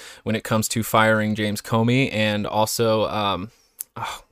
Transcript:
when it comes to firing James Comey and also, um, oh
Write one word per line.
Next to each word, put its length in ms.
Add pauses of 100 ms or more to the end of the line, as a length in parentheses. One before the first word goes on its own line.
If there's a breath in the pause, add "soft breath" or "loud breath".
(220 loud breath)
when 120
it 100
comes 240
to 140
firing 520
James 260
Comey 520
and 340
also, 640
um, 420 (460 soft breath)
oh 360